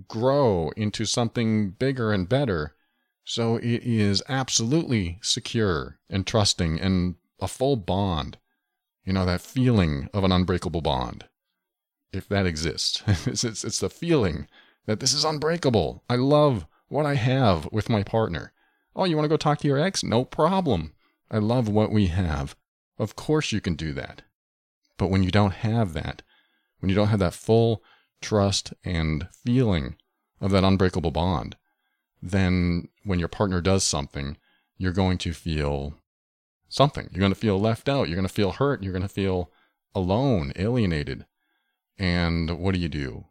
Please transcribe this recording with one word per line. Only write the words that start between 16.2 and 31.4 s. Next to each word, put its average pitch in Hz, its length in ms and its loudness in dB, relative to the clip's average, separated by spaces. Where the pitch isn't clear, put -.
what 147 160 -2
I 143 120 0
have 113 540 2
with 104 200 -4
my 104 120 2
partner. - 520 -2
"Oh, - 80 0
you 170 120 2
wanna 151 120 2
go 156 80 2
talk 147 220 0
to 151 100 -2
your 135 100 2
ex? 190 240 0
No 127 220 2
problem. 156 680 0
I 110 60 0
love 113 300 2
what 104 240 2
we 104 160 4
have." 78 480 -2
Of 107 160 -4
course - 380 -2
you 104 80 0
can 90 140 -2
do 76 180 -6
that. - 300 -10
But 90 120 0
when 95 120 4
you 92 80 2
don't 101 240 2
have 110 380 -2
that, - 300 -8
when 92 100 0
you 95 60 2
don't 104 120 4
have 107 120 2
that 87 140 0
full 113 500 2
trust 101 540 0
and 80 480 -2
feeling 110 640 0
of 98 100 -2
that 95 140 4
unbreakable 92 480 2
bond, 78 440 -2